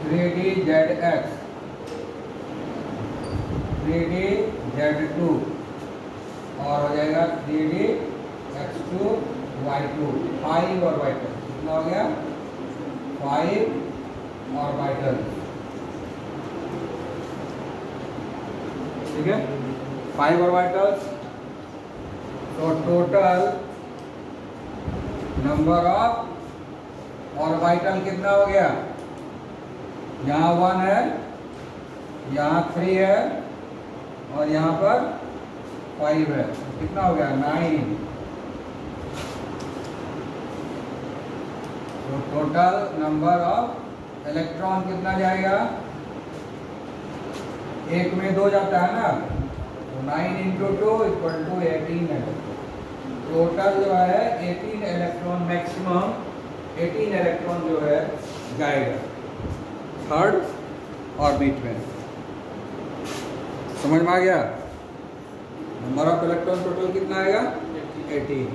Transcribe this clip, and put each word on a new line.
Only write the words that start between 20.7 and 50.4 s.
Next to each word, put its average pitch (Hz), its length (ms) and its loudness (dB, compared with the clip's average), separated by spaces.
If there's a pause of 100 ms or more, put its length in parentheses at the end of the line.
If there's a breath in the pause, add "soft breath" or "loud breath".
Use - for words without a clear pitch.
तो 160 120 2 (120)
टोटल 180 600 6 (2000)
number 156 420 6
of - 1600 -2
orbital 175 580 4
कितना 190 280 0
हो 202 140 8
गया, 196 220 6 (1600)
यहाँ 160 260 6
वन 185 280 6
है, 190 200 6 (1300)
यहाँ 151 280 4 (140)
थ्री 180 200 4
है, 196 220 8 (1200)
और 151 120 2
यहाँ 156 260 4
पर 233 280 6 (960)
फ़ाइव 151 340 4
है, - 120 2
तो - 340 -6
कितना 196 220 -2
हो 180 140 6
गया, 147 200 2
नाइन। 147 580 2 (4000)
तो 135 160 -2 (100)
total 170 480 4 (220)
number 156 360 4 (120)
of - 160 2 (640)
electron 185 600 0
कितना 185 320 0
जाएगा, 190 380 4 (2250)
एक 180 200 2
में 190 220 0
दो 202 140 6
जाता 190 300 6
है 180 160 4
ना, 226 140 4 (800)
तो 131 200 -6
नाइन 160 240 0 (120)